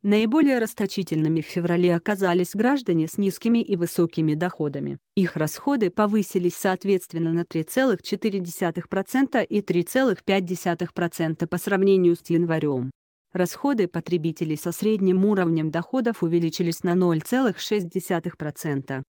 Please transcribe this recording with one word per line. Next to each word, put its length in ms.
Наиболее 580
расточительными 800
в 40
феврале 480
оказались 600
граждане 520
с 100
низкими 420
и 160
высокими 580
доходами. 640
Их 200
расходы 540
повысились 680
соответственно 800
на 100
три 200
целых 380
четыре 380
десятых 480
процента 540
и 200
три 220
целых 400
пять 220
десятых 480
процента 540
по 100
сравнению 580
с 140
январем. 640
Расходы 560
потребителей 680
со 160
средним 540
уровнем 440
доходов 540
увеличились 580
на 140
ноль 260
целых 380
шесть 300
десятых 480
процента. 680